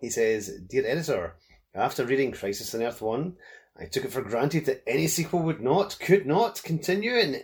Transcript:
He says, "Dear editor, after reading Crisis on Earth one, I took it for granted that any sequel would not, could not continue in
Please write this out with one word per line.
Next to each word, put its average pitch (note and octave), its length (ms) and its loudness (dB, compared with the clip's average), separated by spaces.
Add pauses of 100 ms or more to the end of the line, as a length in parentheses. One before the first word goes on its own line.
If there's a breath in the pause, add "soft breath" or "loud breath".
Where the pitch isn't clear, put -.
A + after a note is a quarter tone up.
He A#2 100 -8
says, A2 400 2 (180)
"Dear A#2 180 0
editor, B2 500 -2 (380 soft breath)
after B2 300 0
reading C3 280 2
Crisis G2+ 420 -6
on A#2 80 -2
Earth A#2 200 -4
one, C3+ 340 -2 (440 loud breath)
I - 60 -10
took - 180 -4
it - 80 -8
for C3 80 -4
granted B2 460 0
that - 200 0
any D#3+ 200 2
sequel E3+ 380 0
would D#3 180 -2
not, E3 380 2
could F3 260 4
not F#3+ 380 2
continue G3 500 -2
in E3+ 300 2